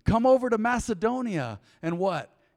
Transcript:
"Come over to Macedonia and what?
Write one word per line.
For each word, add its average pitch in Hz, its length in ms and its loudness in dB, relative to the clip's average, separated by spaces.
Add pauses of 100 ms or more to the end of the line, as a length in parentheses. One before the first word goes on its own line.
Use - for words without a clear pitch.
"Come 233 220 2
over 254 240 4
to 226 80 2
Macedonia 220 1000 -2 (220)
and 170 180 -4
what? 175 360 -4 (220)